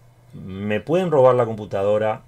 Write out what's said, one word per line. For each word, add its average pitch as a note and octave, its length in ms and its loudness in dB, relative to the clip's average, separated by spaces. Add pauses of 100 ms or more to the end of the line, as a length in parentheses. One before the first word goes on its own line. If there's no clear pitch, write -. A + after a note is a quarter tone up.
(320)
me G2 480 -6
pueden F3 300 -2
robar B2+ 240 6
la B2 100 2
computadora, G#2+ 840 -2